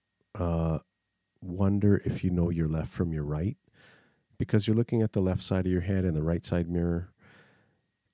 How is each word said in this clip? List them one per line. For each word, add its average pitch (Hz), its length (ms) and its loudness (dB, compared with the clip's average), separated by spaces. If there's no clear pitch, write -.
uh, 82 420 0
wonder 98 640 2
if - 180 -4
you 95 60 2
know 87 220 2
your 82 160 0
left 80 240 -2
from 87 200 -2
your 78 120 -4
right, 76 340 -4
because 110 300 0
you're 110 80 4
looking 117 260 2
at 107 120 0
the 101 80 2
left 92 200 0
side 92 240 -2
of 90 60 0
your 90 100 0
head 95 240 0
and 85 100 0
the 76 60 -2
right 82 240 -2
side 87 240 -2
mirror, 85 420 -2